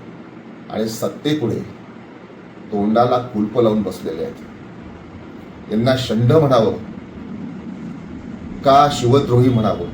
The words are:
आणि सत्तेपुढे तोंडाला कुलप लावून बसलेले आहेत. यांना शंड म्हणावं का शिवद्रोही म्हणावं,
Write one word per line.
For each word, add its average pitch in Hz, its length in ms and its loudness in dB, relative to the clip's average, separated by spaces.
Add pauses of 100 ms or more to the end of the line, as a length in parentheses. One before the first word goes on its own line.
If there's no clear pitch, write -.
(720)
आणि 110 180 -2
सत्तेपुढे 113 720 -2 (1120)
तोंडाला 113 460 4 (160)
कुलप 107 260 0
लावून 107 220 4
बसलेले 80 420 -6
आहेत. - 1500 -14
यांना 123 280 4
शंड 120 340 4
म्हणावं 131 400 6 (1900)
का 139 260 8
शिवद्रोही 120 580 4
म्हणावं, 98 440 2